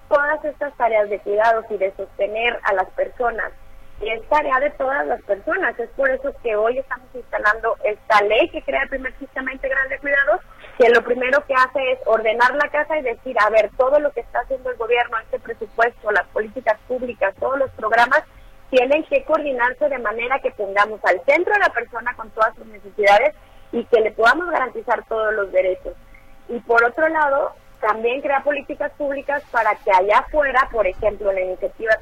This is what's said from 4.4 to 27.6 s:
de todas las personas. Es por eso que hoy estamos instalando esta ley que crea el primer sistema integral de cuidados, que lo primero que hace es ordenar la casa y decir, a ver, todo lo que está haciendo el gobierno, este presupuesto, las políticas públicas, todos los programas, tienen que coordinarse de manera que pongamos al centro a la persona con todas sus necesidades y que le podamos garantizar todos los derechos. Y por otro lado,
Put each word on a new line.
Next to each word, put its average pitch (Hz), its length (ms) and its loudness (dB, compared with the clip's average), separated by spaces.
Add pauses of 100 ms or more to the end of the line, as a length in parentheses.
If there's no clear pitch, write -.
de 285 100 0
todas 277 380 -2
las - 140 -4
personas. 240 580 -4
Es 233 100 -8
por 269 200 0
eso 262 220 -2 (100)
que 226 120 -2
hoy 226 240 0
estamos 254 340 -8
instalando 214 720 -2
esta 214 400 -2
ley 220 280 2
que 311 120 -10
crea 269 220 -4
el 262 40 -6
primer 262 300 -10
sistema 262 340 -10
integral 269 360 -4
de 269 100 -8
cuidados, 539 420 0 (380)
que 233 120 8
lo 240 120 6
primero 254 420 0
que 269 100 -2
hace 262 360 2
es 254 160 0
ordenar 226 480 2
la 294 160 0
casa 294 280 0
y 302 40 -2
decir, 240 420 -6
a 214 60 4
ver, 214 260 4
todo 262 220 4
lo 294 140 0
que 233 80 -8
está - 200 -8
haciendo 254 300 -6
el 240 60 -8
gobierno, 240 420 0
este 233 220 -8
presupuesto, 226 720 -4
las 190 160 0
políticas 220 580 -2
públicas, 240 540 -4
todos 269 180 -2
los 269 140 -2
programas, 233 500 2 (480)
tienen 269 340 2
que 269 180 0
coordinarse 285 680 0
de 277 100 -4
manera 233 420 -4
que 247 100 -2
pongamos 202 540 -2
al 185 200 2
centro 349 300 2
a 415 40 4
la 370 100 4
persona 240 480 -6
con 220 140 -14
todas 220 260 0
sus - 100 -20
necesidades 208 680 2 (380)
y 226 140 -4
que 226 160 4
le 220 100 0
podamos 277 400 2
garantizar 262 540 -2
todos 220 280 -2
los 202 200 -4
derechos. 185 420 0 (540)
Y 233 120 -6
por 233 220 4
otro 240 260 0
lado, 302 460 0 (260)